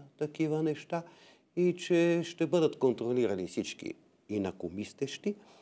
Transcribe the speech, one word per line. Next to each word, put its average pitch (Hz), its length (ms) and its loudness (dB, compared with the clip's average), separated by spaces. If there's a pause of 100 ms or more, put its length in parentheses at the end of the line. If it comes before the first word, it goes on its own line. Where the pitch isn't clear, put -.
(160)
такива 151 460 -2
неща 156 400 -4 (540)
и 180 200 2
че 170 480 4
ще - 220 -4
бъдат 156 320 4
контролирани 117 680 2
всички - 480 -6 (340)
инакомислещи. 101 1080 -4 (280)